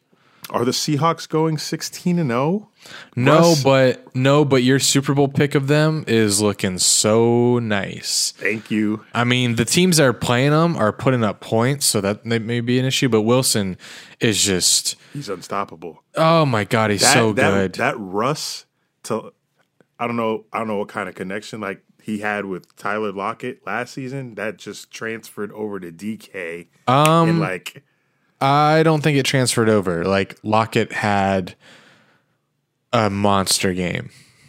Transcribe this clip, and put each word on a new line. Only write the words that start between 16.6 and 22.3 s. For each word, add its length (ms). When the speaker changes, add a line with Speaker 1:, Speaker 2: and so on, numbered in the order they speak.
Speaker 2:
God, 260
he's 100
Speaker 1:
That, 120
Speaker 2:
so 180
Speaker 1:
that, 200
Speaker 2:
good. 240
Speaker 1:
that 220
Russ 680
to, 280
I 80
don't 120
know, 340
I 60
don't 100
know 120
what 100
kind 180
of 80
connection, 460
like, 200
he 160
had 260